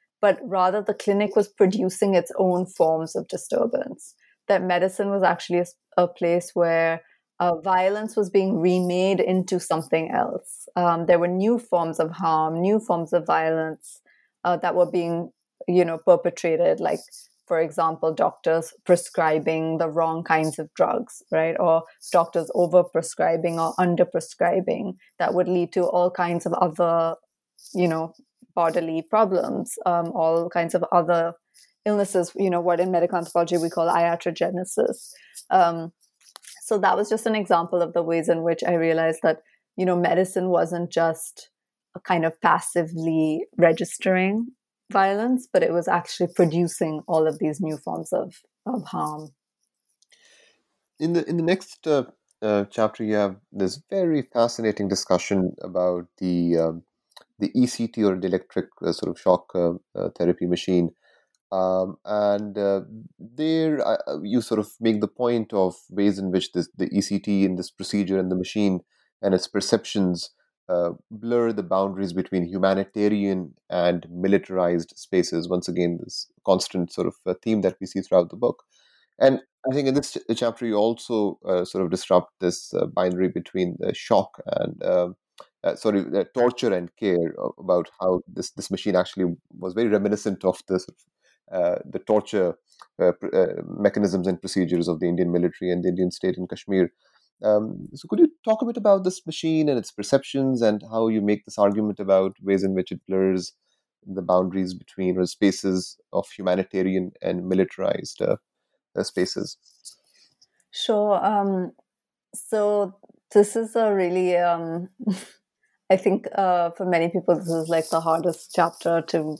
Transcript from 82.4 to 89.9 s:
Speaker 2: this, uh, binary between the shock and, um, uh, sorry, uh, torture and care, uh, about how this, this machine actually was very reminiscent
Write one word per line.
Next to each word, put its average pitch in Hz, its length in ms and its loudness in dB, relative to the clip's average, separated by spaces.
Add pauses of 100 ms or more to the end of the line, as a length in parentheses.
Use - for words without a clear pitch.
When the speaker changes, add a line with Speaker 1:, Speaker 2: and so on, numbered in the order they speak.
Speaker 2:
this, - 320 -4
uh, - 120 0
binary 90 440 0
between 90 500 -4
the 92 140 0
shock - 520 0
and, - 380 -4
um, 90 320 2 (480)
uh, - 120 0
sorry, 104 280 0 (100)
uh, 95 200 2
torture 120 400 2
and 87 240 -4
care, 87 440 0
uh, - 60 -2 (100)
about 90 320 0 (120)
how 92 260 2
this, 87 240 -8
this - 180 -10
machine 95 280 -2
actually 87 400 -2 (200)
was 92 160 -8
very 113 140 0
reminiscent 101 560 0